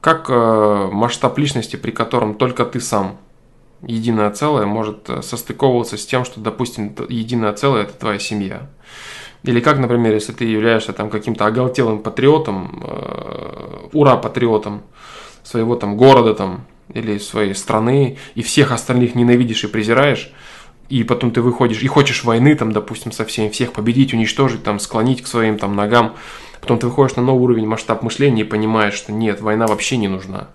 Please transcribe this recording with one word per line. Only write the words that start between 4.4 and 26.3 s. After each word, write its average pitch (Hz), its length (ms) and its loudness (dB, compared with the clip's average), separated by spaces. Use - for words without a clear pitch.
может, 107 440 -6
э, 117 120 -6
состыковываться 120 760 -2
с - 80 -10
тем, 123 200 -2
что, - 140 -16
допустим, 107 540 -6
т-, - 160 -10
единое 113 440 -2
целое – 127 300 0
это 101 100 -8
твоя 104 260 -4
семья? 101 480 -6
Или 120 160 2
как, 139 200 2
например, 120 340 2
если 107 200 -2
ты 120 120 -4
являешься 110 480 0
там 107 160 -6
каким-то 107 360 -4
оголтелым 113 540 0
патриотом, 117 840 0
э, - 1080 -12
ура-патриотом 117 880 2
своего 117 320 0
там 104 220 -4
города 120 360 8
там, 95 320 -4
или 110 260 -4
своей 104 340 -2
страны, 120 640 0
и 110 60 -4
всех 127 300 2
остальных 123 440 0
ненавидишь 120 480 4
и 110 40 -4
презираешь, 117 640 2
и 123 140 0
потом 120 280 0
ты 120 100 2
выходишь 120 420 2
и 131 40 0
хочешь 139 360 2
войны, 120 320 4
там, 110 180 -2
допустим, 107 380 -4
со - 120 -6
всеми, 107 260 -2
всех 120 220 -4
победить, 123 420 2
уничтожить, 113 500 0
там, 104 140 -2
склонить 120 460 -2
к - 40 -12
своим 110 300 0
там 101 180 -4
ногам. 110 400 2